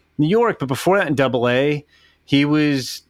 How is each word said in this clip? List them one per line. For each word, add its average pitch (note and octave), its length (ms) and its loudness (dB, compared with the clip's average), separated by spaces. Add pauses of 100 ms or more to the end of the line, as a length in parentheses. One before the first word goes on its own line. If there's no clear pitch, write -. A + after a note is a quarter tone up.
(180)
New D3+ 100 0
York. A3 300 0
But C#3 80 -6
before C#3 300 0
that F#3 120 0
in D3+ 60 -2
double B2 320 0
A, C#3+ 380 0 (400)
he C#3+ 220 2
was, D3 640 -2